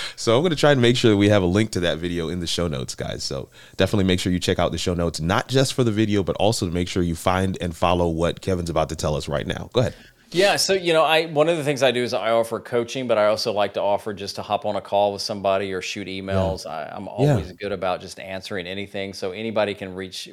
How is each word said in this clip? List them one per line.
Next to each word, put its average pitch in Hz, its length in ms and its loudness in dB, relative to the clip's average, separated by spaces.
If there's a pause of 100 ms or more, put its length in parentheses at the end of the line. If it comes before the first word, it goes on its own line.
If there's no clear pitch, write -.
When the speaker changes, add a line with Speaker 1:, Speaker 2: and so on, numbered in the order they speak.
(140)
Speaker 1:
So 113 220 2
I'm 147 80 4
gonna 175 100 2
try 147 160 4
and 139 100 6
make 120 160 6
sure 120 140 6
that 104 60 6
we 101 140 6
have 104 120 6
a 90 40 4
link 104 260 2
to 95 80 -2
that 80 180 0
video 85 300 -4
in 87 100 -4
the 85 80 -6
show 85 220 -2
notes, 64 260 -6
guys. - 300 -8
So 67 240 -6 (300)
definitely 95 260 4
make 92 160 4
sure 95 100 0
you 90 80 2
check 90 200 0
out 87 120 2
the 82 60 -6
show 90 160 -2
notes, 85 260 -2
not 90 300 0
just 131 240 2
for 135 100 0
the 117 80 2
video, 104 320 2
but - 140 -4
also 104 300 2
to 82 60 -4
make 87 160 -2
sure 95 140 0
you 85 140 0
find 92 460 0
and 85 120 -4
follow 87 320 2
what 82 360 0
Kevin's 87 260 -2
about 78 220 0
to 78 60 -8
tell 76 200 -2
us 69 120 -6
right 73 180 -2
now. 85 260 -6
Go 120 80 2
ahead. 104 140 0 (360)
Speaker 2:
Yeah, 180 260 2
so, 190 180 0
you 175 180 0
know, 160 120 6
I, 160 220 4
one 156 220 2
of 170 80 2
the 151 80 -4
things 139 180 -2
I 131 80 6
do 123 120 0
is 113 100 -4
I 110 200 0
offer 113 280 0
coaching, 123 480 -4
but 117 80 4
I 107 100 4
also 107 260 2
like 101 220 0
to 104 60 -2
offer 101 320 0
just 98 240 -10
to 104 60 -8
hop 101 240 -2
on 104 100 -2
a 95 60 -4
call 101 320 2
with 95 80 -8
somebody 98 500 -2
or 92 80 -4
shoot 98 260 -8
Speaker 1:
Yeah. 95 140 -8
Speaker 2:
emails. 95 460 -2
I, 76 280 -10
I'm 98 120 -12
Speaker 1:
Yeah. - 40 -12 (220)
Speaker 2:
always 92 200 -2
good 101 200 -8
about 90 300 -4
just 92 180 -14
answering 95 460 -8
anything. 98 480 -8
So 98 160 -6
anybody 107 420 -2
can 95 220 -10
reach, 92 380 -10